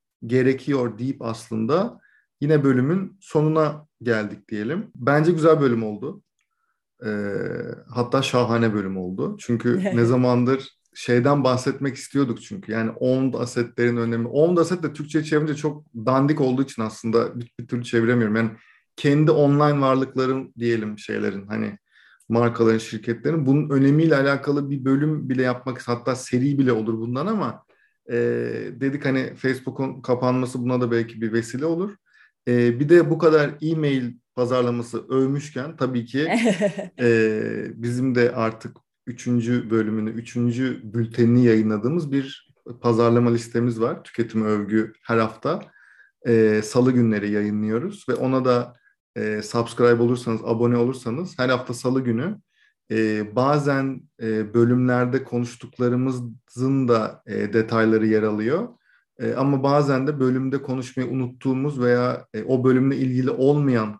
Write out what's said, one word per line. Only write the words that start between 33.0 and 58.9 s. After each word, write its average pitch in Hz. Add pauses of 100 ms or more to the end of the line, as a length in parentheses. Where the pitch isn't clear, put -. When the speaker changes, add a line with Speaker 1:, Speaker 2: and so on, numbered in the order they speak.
Speaker 1:
bu 156
kadar 156 (100)
e-mail 143 (220)
pazarlaması 120
övmüşken 135
tabii 123
ki, 139 (360)
Speaker 2:
<laughs> -
Speaker 1:
e, 110
bizim 120
de 120
artık 113 (300)
üçüncü 120
bölümünü, 110
üçüncü 120
bültenini 117
yayınladığımız 113
bir 135 (280)
pazarlama 117
listemiz 117
var. 147
Tüketim 110
Övgü 107 (100)
her 117
hafta, 135 (640)
e, 110
Salı 127
günleri 107
yayınlıyoruz 107
ve 120
ona 127
da, 120 (420)
e, 107
subscribe 120
olursanız, 120
abone 120
olursanız 127
her 127
hafta 127
Salı 131
günü, 127 (540)
e, 107
bazen, 135 (200)
e, 110
bölümlerde 123
konuştuklarımızın 123
da, 110
e, 104
detayları 110
yer 107
alıyor. 113 (520)